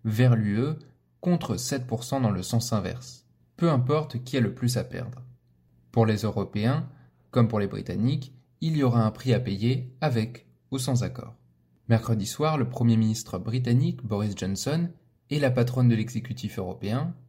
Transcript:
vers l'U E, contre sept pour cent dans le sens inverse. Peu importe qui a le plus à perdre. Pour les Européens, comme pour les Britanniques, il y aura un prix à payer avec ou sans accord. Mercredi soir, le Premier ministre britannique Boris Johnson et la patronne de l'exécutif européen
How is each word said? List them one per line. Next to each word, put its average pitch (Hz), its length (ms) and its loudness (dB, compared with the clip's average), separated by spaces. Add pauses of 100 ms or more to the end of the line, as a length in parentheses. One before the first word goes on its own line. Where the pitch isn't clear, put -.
vers 117 320 4
l'U 104 220 0
E, 151 200 -2 (400)
contre 170 380 0
sept 131 280 -4
pour - 200 -6
cent 135 160 -2
dans 113 100 2
le 90 100 -2
sens 113 300 -2
inverse. - 540 -6 (320)
Peu 170 120 2
importe 147 540 0
qui - 140 -4
a - 20 2
le 101 140 2
plus 123 240 -2
à 92 80 -2
perdre. - 380 -10 (680)
Pour 113 140 4
les 107 140 2
Européens, 107 680 -2 (420)
comme 117 200 4
pour 110 100 0
les 98 80 0
Britanniques, 104 640 -2 (280)
il 160 160 0
y 143 60 2
aura 117 220 4
un 107 60 2
prix 127 220 0
à 101 80 4
payer 113 580 -2
avec 117 480 -2 (240)
ou 135 60 -4
sans 127 260 0
accord. - 320 -8 (540)
Mercredi 113 380 2
soir, 156 300 0
le 120 120 0
Premier 117 260 4
ministre 110 440 0
britannique 123 680 0
Boris 104 320 -2
Johnson 139 500 -2 (420)
et 147 100 -2
la 135 120 2
patronne 123 380 4
de 113 60 6
l'exécutif - 640 -4
européen 117 540 -4 (160)